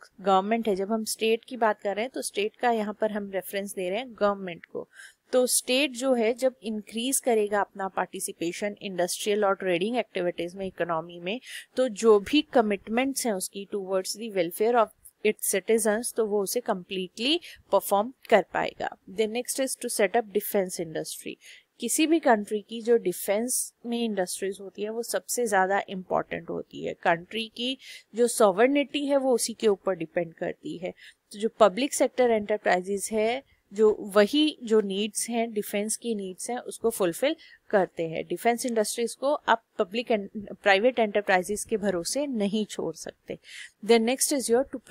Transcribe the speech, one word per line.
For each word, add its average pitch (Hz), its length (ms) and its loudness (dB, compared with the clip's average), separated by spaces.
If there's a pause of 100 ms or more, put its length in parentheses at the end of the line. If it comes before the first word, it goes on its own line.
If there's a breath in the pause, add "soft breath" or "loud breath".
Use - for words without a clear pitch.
(220)
गवर्नमेंट 196 460 2
है, 202 80 2
जब 190 160 -4
हम 220 120 -2
स्टेट 226 420 -2
की 254 120 -12
बात 220 240 0
कर 196 140 -2
रहे 208 100 -2
हैं 262 80 -10
तो 285 80 -8
स्टेट 214 340 -4
का 247 160 0
यहाँ 214 220 -2
पर 214 180 -2
हम 202 200 -8
रेफरेंस 196 440 -6
दे 185 140 -4
रहे 196 100 -2
हैं 254 140 -10
गवर्नमेंट 196 520 -2
को। - 240 -12 (420 loud breath)
तो 254 160 4
स्टेट 262 440 0
जो 254 220 0
है 233 200 2
जब 254 300 0
इंक्रीज 226 560 -4
करेगा 208 420 2
अपना 190 260 -6
पार्टिसिपेशन 190 920 -6
इंडस्ट्रियल 196 640 -2
और 196 100 2
ट्रेडिंग 190 420 0
एक्टिविटीज 175 580 -4
में, 196 120 -8
इकोनॉमी 175 520 -6
में, 190 220 -6 (340 loud breath)
तो 254 120 2
जो 214 320 6
भी 285 220 2
कमिटमेंट्स 233 840 0
हैं 226 80 0
उसकी 196 420 -6
towards 190 420 -4
the 214 200 -10
welfare 208 380 2
of 220 120 6 (380)
its - 300 0
citizens, 220 600 2
तो 220 100 0
वो 202 180 0
उसे 190 160 -4
completely 208 800 -4 (320 loud breath)
परफॉर्म 202 420 2 (160)
कर 196 240 6
पाएगा। - 360 -4 (220)
Then 208 180 -2
next 233 300 -4
is 262 220 -2
to 247 40 -8
set 214 260 2
up 233 120 2
defense 202 500 -2
industry। 160 600 -8 (460 loud breath)
किसी 302 280 0
भी 320 120 4
कंट्री 214 420 2
की 226 200 -12
जो 233 160 4
डिफेंस 208 760 -2 (120)
में 233 200 -2
इंडस्ट्रीज 196 560 -4
होती 196 200 -12
है 208 80 -6
वो 233 140 -6
सबसे 226 420 -4
ज़्यादा 196 440 2
इंपॉर्टेंट 170 600 -4
होती 170 360 -10
है। - 80 -4
कंट्री 196 600 -2
की 254 220 -4 (380 loud breath)
जो 240 120 4
सॉवरेनिटी 254 800 4
है 277 120 2
वो 262 180 4
उसी 226 180 -2
के 226 140 0
ऊपर 196 280 2
डिपेंड 165 380 -4
करती 170 440 -8
है। 175 160 -8 (380 loud breath)
तो 214 80 -16
जो 214 100 0
पब्लिक 220 440 4
सेक्टर 247 380 2
एंटरप्राइजेज 202 800 0
है, 226 320 0 (300)
जो 214 260 6
वही 214 640 4
जो 220 180 4
नीड्स 202 480 -4
हैं, 233 240 -2
डिफेंस 208 420 -2
की 233 200 -4
नीड्स 190 340 -8
हैं, 240 80 -4
उसको 226 320 -4
फुलफिल 220 460 0 (340 loud breath)
करते 170 380 0
हैं। 160 200 -6
डिफेंस 233 380 0
इंडस्ट्रीज 226 500 -2
को 277 180 0
आप 233 300 0 (160)
पब्लिक 220 280 -2
and 202 200 0 (280)
प्राइवेट 208 440 4
एंटरप्राइजेज 202 640 0
के 226 140 -2
भरोसे 196 500 -2
नहीं 214 380 0
छोड़ - 300 -6
सकते। - 440 -14 (460 loud breath)
Then 226 300 4
next - 240 0
is 226 120 -2
your 247 140 4 (100)
to 240 160 -12